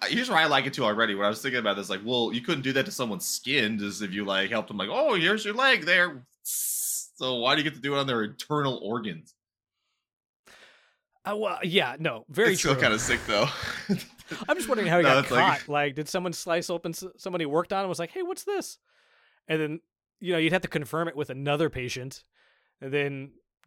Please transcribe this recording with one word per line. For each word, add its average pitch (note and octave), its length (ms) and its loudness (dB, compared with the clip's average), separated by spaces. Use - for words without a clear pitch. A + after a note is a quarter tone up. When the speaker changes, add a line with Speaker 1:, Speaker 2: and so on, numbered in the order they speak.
Speaker 1:
I, F#2+ 60 0
here's B3 200 0
where E3+ 100 4
I D#3+ 60 6
like C#3 200 4
it C3+ 80 -4
too C#3 100 -2
already. G#2+ 320 2
When G2+ 100 2
I G#2 40 4
was A2 120 -2
thinking B2+ 180 -2
about G2+ 180 2
this, F#2+ 120 -6
like, G2 140 -4
well, A#2+ 300 0
you A#2+ 80 -2
couldn't C#3+ 220 -2
do C3 100 0
that C3 120 2
to G2+ 60 -10
someone's A2 360 -4
skin, A#2 500 0
just G2+ 240 -6
if G2 120 -6
you, G2+ 120 -2
like, G2 240 0
helped A2 200 -2
them, G#2+ 80 -8
like, F#2+ 140 -4
"Oh, C4 240 2
here's G3+ 300 2
your G#3 80 -4
leg B3 320 2
there." F3 400 2
So - 920 -4
why B2 200 4
do D3+ 60 4
you - 20 2
get D3+ 120 -4
to A#2 60 -18
do C#3 140 -2
it C#3 40 2
on C#3 80 0
their A#2 160 2
internal C#3 600 -2
organs? G#2 520 -6
Speaker 2:
Uh, G#3 140 -4
well, G3+ 260 -2
yeah, D#3+ 360 2
no, C3+ 300 -4
very G3+ 240 4
Speaker 1:
It's D3+ 80 0
still C#3+ 120 4
Speaker 2:
true. B2+ 80 0
Speaker 1:
kinda A2+ 160 6
sick, A#2 300 0
though. A2 180 4
Speaker 2:
<laughs> G3+ 80 2
I'm D#4 80 4
just F4+ 100 -4
wondering G#3+ 200 2
how E3 100 6
he F3 60 8
Speaker 1:
No, C#3 60 8
Speaker 2:
got C3 160 6
Speaker 1:
it's - 60 -4
like C#3+ 280 4
Speaker 2:
caught. - 100 -12
Like, C#3+ 260 0
did D3 140 -6
someone F3+ 240 -2
slice E3+ 360 -2
open E3+ 220 -4
s-, E3 120 -10
somebody F3 280 -4
worked D#3+ 280 0
on G3 80 0
and G3 80 -2
was D#3 100 -4
like, E3+ 120 -6
"Hey, F#4 120 -4
what's F4+ 200 -6
this?" - 360 -6
And D#3+ 140 0
then, D3+ 180 -4
you F3+ 140 -4
know, E3 60 2
you'd D#3+ 140 2
have F#3 100 2
to E3 40 -4
confirm D#3+ 400 -2
it C#3+ 80 -8
with C#3+ 140 -4
another C#3+ 400 0
patient B2+ 540 -8
and C3+ 140 -10
then C#3+ 380 -2